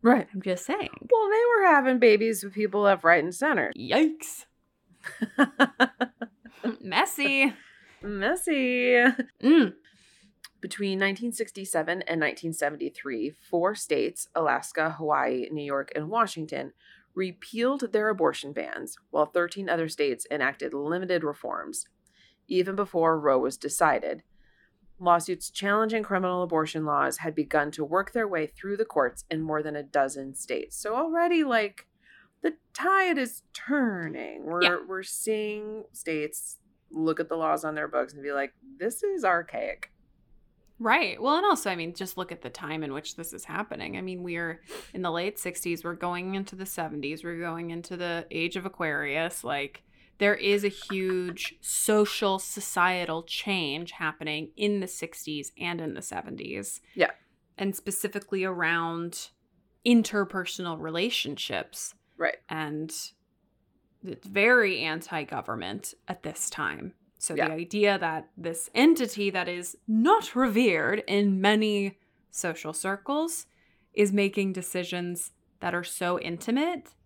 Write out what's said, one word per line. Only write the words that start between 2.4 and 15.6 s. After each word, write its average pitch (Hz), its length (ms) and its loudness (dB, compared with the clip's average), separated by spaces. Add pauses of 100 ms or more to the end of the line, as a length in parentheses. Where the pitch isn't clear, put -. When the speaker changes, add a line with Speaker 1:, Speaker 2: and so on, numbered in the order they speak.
Speaker 1:
with 196 100 -10
people 208 280 0
left, 196 220 6
right, 165 200 8
and 175 100 -2
center. 214 440 2
Speaker 2:
Yikes. 302 680 0 (920)
Speaker 1:
<laughs> - 1400 0
Speaker 2:
Messy. 277 720 2 (480)
Speaker 1:
Messy. 247 1000 2 (400)
Speaker 2:
Mm. 269 300 8 (840)
Speaker 1:
Between 196 400 -4
nineteen 196 320 0
sixty-seven 190 720 -2
and 165 160 -2
nineteen 160 340 -2
seventy-three, 143 800 -4 (180)
four 180 240 2
states, 147 600 -2
Alaska, 156 640 0
Hawaii, 135 540 0
New 151 120 -6